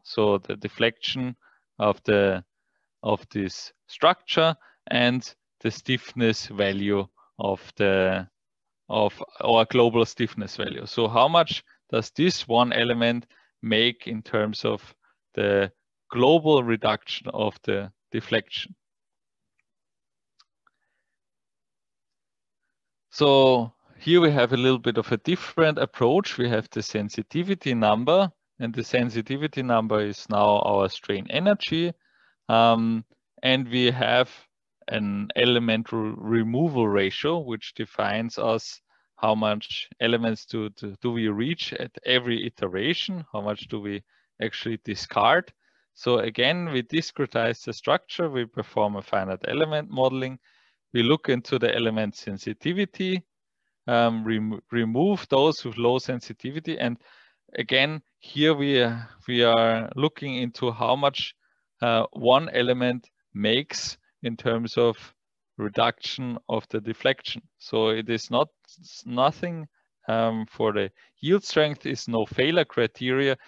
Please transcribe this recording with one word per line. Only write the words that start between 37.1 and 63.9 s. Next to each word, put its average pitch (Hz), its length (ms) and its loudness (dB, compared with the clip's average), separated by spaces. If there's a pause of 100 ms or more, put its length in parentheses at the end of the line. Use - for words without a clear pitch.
which 120 360 -10
defines 110 640 -4
us 113 420 -2 (360)
how 110 180 2
much 107 540 -4 (120)
elements 113 460 0
do, 107 240 -6
do, 101 320 -14
do 123 80 -2
we 113 180 -2
reach 117 440 -4
at - 180 -10 (160)
every 123 400 0
iteration, 127 880 -4
how 107 80 -6
much 104 280 -6
do 110 120 -8
we 101 220 -8 (380)
actually 110 440 -6
discard. 117 680 0 (420)
So 123 260 0
again, 135 500 -2
we 127 140 -2
discretize 117 800 -4
the 120 80 -8
structure, 165 580 -2
we 127 140 -4
perform 104 500 -4
a 98 80 -8
finite 95 460 -4
element 151 420 -2
modeling, 131 480 -2 (560)
we 120 80 2
look 143 260 2
into 127 300 0
the 117 160 2
element 110 420 -2
sensitivity, 180 1080 -6 (640)
um, 117 360 2
rem-, 110 360 -2 (100)
remove 120 580 0
those 143 360 2
with 113 120 -8
low 120 220 2
sensitivity. 135 800 -8
And 120 180 -2 (600)
again, 135 440 0 (200)
here 151 340 2
we, 139 260 2
uh, 117 160 2 (300)
we 120 160 2
are 113 540 4
looking 139 400 -4
into 123 340 -4
how 117 260 0
much, 139 380 -2 (480)
uh, 113 300 2
one 131 380 4
element 123 600 0 (240)
makes 110 640 -2 (240)